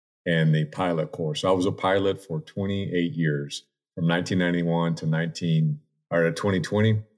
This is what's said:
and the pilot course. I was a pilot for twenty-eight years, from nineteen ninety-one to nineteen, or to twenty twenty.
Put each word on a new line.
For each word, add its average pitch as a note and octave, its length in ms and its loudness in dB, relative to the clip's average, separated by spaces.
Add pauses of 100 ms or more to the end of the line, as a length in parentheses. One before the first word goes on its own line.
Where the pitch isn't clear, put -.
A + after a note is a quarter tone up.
(260)
and D#2+ 280 4
the D#2 100 2
pilot E2 480 -2
course. D#2 320 -4
I F#2 60 2
was F#2 160 2
a G2+ 60 0
pilot G2 520 0
for D#2+ 160 -6
twenty-eight G2 720 -2
years, D2 520 -2 (300)
from E2 120 -2
nineteen F2 320 0
ninety-one E2+ 580 2
to E2 100 -8
nineteen, D#2+ 760 0 (320)
or E2+ 120 2
to E2 80 2
twenty F#2+ 280 0
twenty. G#2+ 420 2 (160)